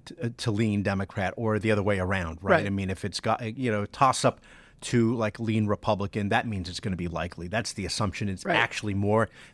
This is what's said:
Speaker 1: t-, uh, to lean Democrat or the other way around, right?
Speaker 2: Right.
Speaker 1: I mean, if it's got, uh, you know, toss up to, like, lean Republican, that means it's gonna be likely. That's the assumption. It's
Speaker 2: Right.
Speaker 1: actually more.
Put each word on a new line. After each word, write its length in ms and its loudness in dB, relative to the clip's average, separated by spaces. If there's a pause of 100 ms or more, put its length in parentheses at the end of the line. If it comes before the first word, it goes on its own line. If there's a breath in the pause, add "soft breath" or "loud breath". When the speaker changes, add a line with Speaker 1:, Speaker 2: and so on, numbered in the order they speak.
Speaker 1:
t-, 200 -16
uh, 140 -2
to 140 0
lean 320 2
Democrat 540 -2
or 220 0
the 120 2
other 120 4
way 160 2
around, 420 0
right? 160 2
Speaker 2:
Right. 80 0
Speaker 1:
I 40 -2
mean, 200 -2
if 160 -6
it's 160 -6
got, 200 0
uh, 40 -6
you 260 -2
know, 140 0
toss 400 2
up 160 2 (400 soft breath)
to, 340 2
like, 240 -2
lean 280 2
Republican, 640 0
that 180 2
means 200 -4
it's 120 -10
gonna 180 -2
be 100 -2
likely. 400 -6
That's 260 -2
the 120 -4
assumption. 420 -2
It's 160 -6
Speaker 2:
Right. 140 0
Speaker 1:
actually 380 0
more. 340 4 (240 loud breath)